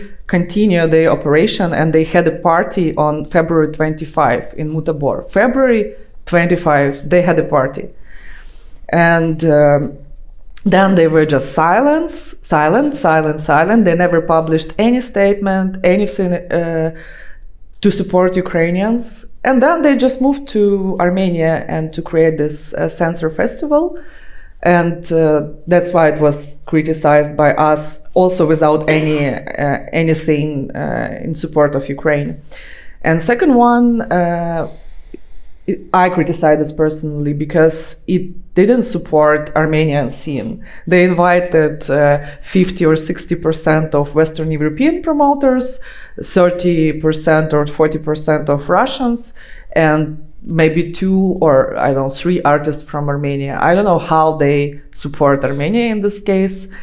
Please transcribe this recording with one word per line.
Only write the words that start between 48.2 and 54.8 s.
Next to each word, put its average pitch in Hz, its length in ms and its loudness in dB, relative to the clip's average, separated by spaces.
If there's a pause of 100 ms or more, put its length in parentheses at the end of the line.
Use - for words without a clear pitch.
of 143 220 -2
Russians, 240 640 0 (400)
and 151 500 0 (200)
maybe 160 480 0
two 190 500 0
or, 139 340 4
I - 180 0
don't 135 100 0
know, 135 60 -4
three 175 340 -2
artists 147 400 0
from 147 260 -6
Armenia. 139 500 -4
I 165 140 2
don't 202 120 2
know 175 120 2
how 160 400 2
they 143 420 0 (140)